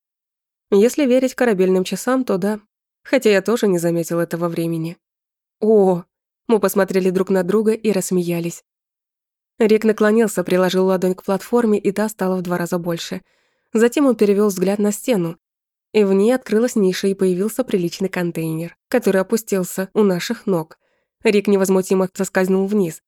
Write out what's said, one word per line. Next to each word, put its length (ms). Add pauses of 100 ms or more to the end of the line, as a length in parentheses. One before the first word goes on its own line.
(680)
«Если 360
верить 300
корабельным 500
часам, 400
то 120
да. 220 (440)
Хотя 280
я 100
тоже 260
не 120
заметил 400
этого 300
времени». 500 (600)
«О!» 440 (440)
Мы 120
посмотрели 500
друг 200
на 140
друга 280
и 200
рассмеялись. 720 (960)
Рик 260
наклонился, 600
приложил 420
ладонь 300
к 80
платформе, 560
и 120
та 160
стала 280
в 80
два 140
раза 200
больше. 440 (520)
Затем 320
он 100
перевел 340
взгляд 280
на 140
стену, 480 (520)
и 120
в 100
ней 220
открылась 400
ниша, 320
и 80
появился 480
приличный 460
контейнер, 680 (120)
который 320
опустился 720
у 100
наших 420
ног. 320 (460)
Рик 240
невозмутимо 640
соскользнул 540
вниз, 400